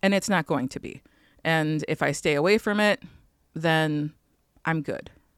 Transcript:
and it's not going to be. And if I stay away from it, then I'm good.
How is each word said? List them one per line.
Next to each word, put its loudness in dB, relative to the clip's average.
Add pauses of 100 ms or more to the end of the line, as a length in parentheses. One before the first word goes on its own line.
and 4
it's 0
not 0
going -2
to -12
be. -14 (420)
And 0
if -2
I 2
stay 0
away 4
from -2
it, 2 (500)
then 0 (500)
I'm -2
good. -8 (280)